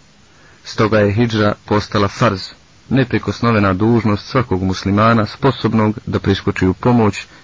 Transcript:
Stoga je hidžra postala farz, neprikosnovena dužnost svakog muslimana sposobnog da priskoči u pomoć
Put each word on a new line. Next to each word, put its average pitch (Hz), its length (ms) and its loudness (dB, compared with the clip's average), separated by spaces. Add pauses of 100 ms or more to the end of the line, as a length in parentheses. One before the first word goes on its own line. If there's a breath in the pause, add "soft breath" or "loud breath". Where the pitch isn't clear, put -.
(640 soft breath)
Stoga 107 340 0
je 104 140 4
hidžra 107 400 0 (120)
postala 104 440 0
farz, 101 340 -2 (460)
neprikosnovena 113 840 0
dužnost 107 540 0
svakog 113 360 -2
muslimana 104 640 2
sposobnog 110 800 -2
da - 120 -2
priskoči 98 480 0
u 92 80 2
pomoć 117 520 0 (180 loud breath)